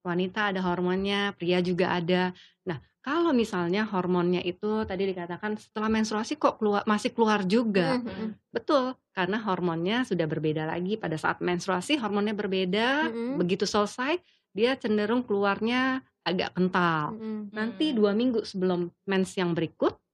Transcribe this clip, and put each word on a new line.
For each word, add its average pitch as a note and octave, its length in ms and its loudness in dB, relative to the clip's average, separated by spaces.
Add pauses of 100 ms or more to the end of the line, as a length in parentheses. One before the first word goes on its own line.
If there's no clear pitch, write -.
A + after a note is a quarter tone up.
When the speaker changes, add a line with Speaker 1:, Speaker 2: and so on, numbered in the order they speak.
Speaker 1:
Wanita F#3 500 0
ada F#3 100 -2
hormonnya, F#3+ 720 0
pria F3+ 280 2
juga F3 320 2
ada. F3+ 400 0 (300)
Nah, E3+ 140 -4 (220)
kalau E4 340 2
misalnya G3+ 520 2
hormonnya F3+ 560 2
itu G#3+ 440 -2
tadi G3 220 -2
dikatakan F3+ 500 -4
setelah G#3+ 320 -6
menstruasi A3 480 0
kok - 200 2
keluar, G#3 280 2
masih G#3+ 260 2
keluar G#3+ 320 4
juga. G#3 540 2
Speaker 2:
Mm-mm, B3 100 -2
mm-mm. G#3+ 240 -6 (200)
Speaker 1:
Betul, B3+ 340 0 (260)
karena F#3+ 280 0
hormonnya F3+ 680 0
sudah E3+ 200 0
berbeda D#3 420 -2
lagi. F3+ 300 -2
Pada E3+ 200 -4
saat E3 240 -2
menstruasi F3+ 560 0
hormonnya G#3 380 -2
berbeda, G#3 760 0
Speaker 2:
Mm-mm. A#3 300 -4
Speaker 1:
begitu F#3+ 260 0
selesai B3 560 -2 (300)
dia A#3 240 0
cenderung G#3+ 480 0
keluarnya A#3 840 0 (180)
agak F3 300 -2
kental. F3 640 2
Speaker 2:
Mm-mm. A3 360 -8
Speaker 1:
Nanti A3 360 -2
Speaker 3:
Hmm. C#4+ 100 0
Speaker 1:
dua G#3 160 4
minggu A#3 300 2
sebelum F3+ 500 -2 (120)
mens F#3+ 280 0
yang F3 200 0
berikut, D#3+ 440 0 (180)